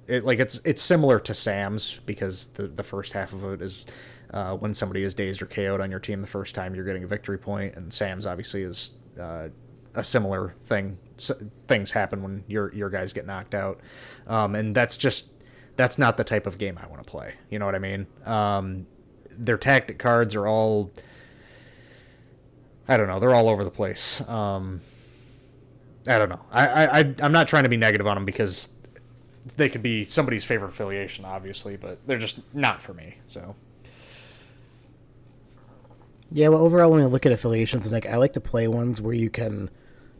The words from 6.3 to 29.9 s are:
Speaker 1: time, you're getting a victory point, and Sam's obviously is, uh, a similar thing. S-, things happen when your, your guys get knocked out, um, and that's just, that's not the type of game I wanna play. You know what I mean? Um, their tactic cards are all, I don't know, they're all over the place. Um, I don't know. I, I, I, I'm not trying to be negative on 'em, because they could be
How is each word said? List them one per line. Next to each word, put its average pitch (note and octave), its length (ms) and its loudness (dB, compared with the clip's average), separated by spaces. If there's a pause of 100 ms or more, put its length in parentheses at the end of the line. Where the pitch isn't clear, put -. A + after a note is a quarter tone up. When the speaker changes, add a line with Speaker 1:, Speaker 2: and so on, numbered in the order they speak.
Speaker 1:
time, F#2 180 -8
you're F#2 120 -8
getting F#2+ 180 -6
a F2+ 40 -10
victory G2+ 300 -6
point, G2+ 380 -8
and F2 180 -14
Sam's F#2+ 320 -4
obviously F#2+ 380 -8
is, - 300 -8 (260)
uh, E2 300 -10 (440)
a - 120 -6
similar G2 500 -2 (100)
thing. G2 320 -4 (200)
S-, - 140 -6 (360)
things G#2 240 0
happen G2 320 -2
when F#2+ 240 -8
your, G2+ 260 -4
your G2+ 160 -6
guys F#2+ 220 -6
get G2 160 -10
knocked F#2+ 260 -12
out, G2 280 -4 (440)
um, G#2+ 300 0
and G#2+ 180 -2
that's A#2+ 220 2
just, - 360 -2 (440)
that's B2+ 240 2
not A#2 160 4
the A#2+ 80 0
type G#2 240 -2
of F#2 100 -8
game G2 240 -6
I - 60 -16
wanna E2 160 -16
play. - 300 -14 (160)
You G#2+ 100 -6
know G2+ 60 -2
what G2 100 0
I F#2+ 40 -2
mean? G2 280 -6 (180)
Um, G2+ 600 -2 (420)
their A2+ 280 -2
tactic C3 420 2
cards A#2 340 4
are G#2 140 0
all, A2 440 2 (2000)
I C3 80 4
don't G#2+ 120 4
know, F#2+ 120 -2
they're B2 160 6
all A2+ 140 6
over G2+ 160 2
the F2+ 40 -4
place. - 600 -4
Um, G2 500 -4 (1300)
I A#2+ 80 6
don't G#2 120 4
know. - 100 -10 (140)
I, C3 140 6
I, D3 320 6
I, C#3 200 2
I'm D3 140 2
not D#3+ 160 6
trying D3 140 4
to B2+ 60 4
be A#2+ 60 2
negative G#2+ 320 2
on G#2 80 2
'em, G2 80 -4
because G2 460 -4 (880)
they D3 100 4
could A#2 160 -6
be A2 220 -2